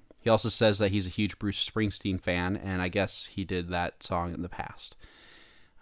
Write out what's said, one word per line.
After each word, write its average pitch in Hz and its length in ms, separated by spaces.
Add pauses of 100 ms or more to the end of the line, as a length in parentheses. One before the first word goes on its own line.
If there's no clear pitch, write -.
(220)
He - 60
also 113 220
says 107 300
that 101 100
he's 101 160
a 90 40
huge 104 280
Bruce - 280
Springsteen 101 540
fan, 90 340
and 95 280
I 92 60
guess 95 380
he - 160
did 87 280
that 87 320
song 87 320
in - 80
the 87 80
past. - 440 (880)